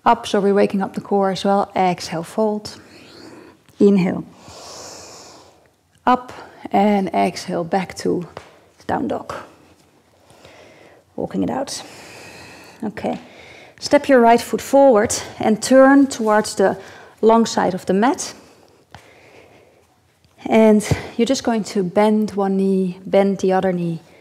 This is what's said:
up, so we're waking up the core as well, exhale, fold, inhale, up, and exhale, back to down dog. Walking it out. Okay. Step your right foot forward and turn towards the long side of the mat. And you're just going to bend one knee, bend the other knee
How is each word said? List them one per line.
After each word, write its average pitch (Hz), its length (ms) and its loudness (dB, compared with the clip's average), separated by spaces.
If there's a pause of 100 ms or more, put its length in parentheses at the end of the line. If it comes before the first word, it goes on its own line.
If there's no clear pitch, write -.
up, 233 200 0
so 214 140 -2
we're 196 140 0
waking 202 280 0
up 190 120 -8
the 208 80 -10
core 196 280 0
as 185 140 -6
well, 196 320 0
exhale, 175 480 -4
fold, 214 560 -6 (1000)
inhale, 196 420 2 (1800)
up, 254 260 0 (400)
and 202 380 2
exhale, 185 560 -4
back 180 300 -6
to 175 300 -6 (640)
down - 220 -6
dog. - 260 -10 (1800)
Walking - 260 -6
it - 60 -4
out. - 340 -8 (1000)
Okay. - 380 -8 (600)
Step 285 280 0
your 262 120 6
right 233 220 6
foot - 200 -8
forward 262 520 4 (260)
and 214 220 0
turn 262 460 6
towards 214 480 -2
the 190 260 0 (400)
long 226 240 4
side 185 280 -2
of 180 120 -8
the 190 80 -2
mat. 233 400 0 (2000)
And 214 420 4 (280)
you're 233 100 0
just 269 180 -2
going 226 220 -2
to - 180 -4
bend 208 480 0
one 196 260 -2
knee, 190 480 0
bend 196 340 0
the 185 140 0
other 185 180 0
knee 170 300 -4 (200)